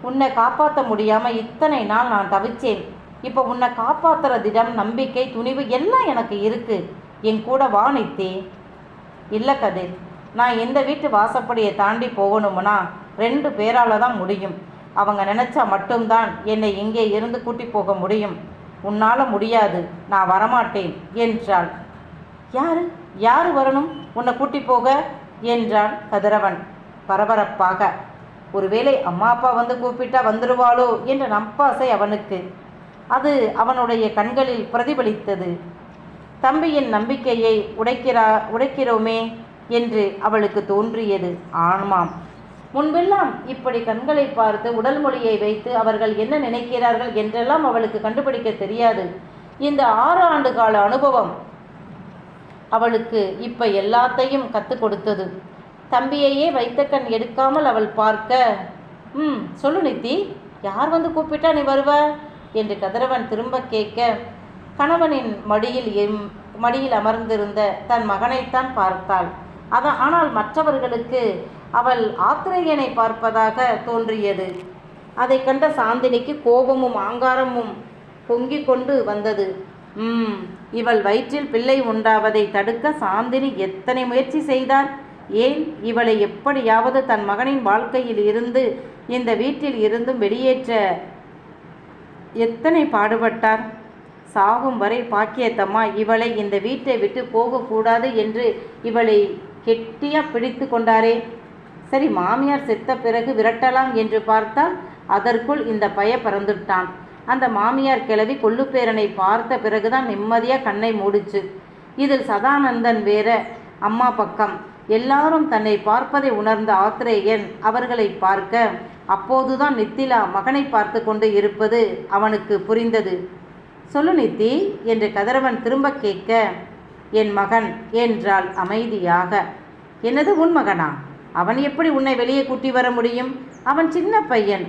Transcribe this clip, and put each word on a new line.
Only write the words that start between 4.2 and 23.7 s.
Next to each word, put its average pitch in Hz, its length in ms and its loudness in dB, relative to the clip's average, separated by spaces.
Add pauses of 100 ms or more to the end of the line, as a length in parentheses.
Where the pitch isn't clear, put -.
திடம், 226 340 0
நம்பிக்கை, 233 580 -2
துணிவு 262 360 -4
எல்லாம் 403 380 2
எனக்கு 233 340 -2
இருக்கு. 220 380 -2 (440)
என் 220 220 0
கூட 262 240 2
வா 208 220 4
நித்தி." 196 400 -4 (1000)
"இல்ல 220 260 -2
கதிர், 180 360 -4 (420)
நான் 233 240 2
இந்த 262 240 0
வீட்டு 294 260 -2
வாசப்படியை 226 680 0
தாண்டி 226 340 0
போகணும்னா 202 680 2 (420)
ரெண்டு 269 300 0
பேரால 220 500 2
தான் 240 180 0
முடியும். 185 400 -4 (380)
அவங்க 202 300 0
நினைச்சா 247 440 0
மட்டும்தான் 220 600 2 (140)
என்னை 214 340 0
இங்கே 220 320 0
இருந்து 233 320 -2
கூட்டி 233 220 -6
போக 196 300 -2
முடியும். 190 400 -2 (500)
உன்னால 220 440 2
முடியாது, 208 520 2 (280)
நான் 190 220 2
வரமாட்டேன்" 208 640 2 (220)
என்றாள். 208 560 0 (840)
"யாரு, 320 300 0 (360)
யாரு 285 340 4
வரணும் 277 360 2 (240)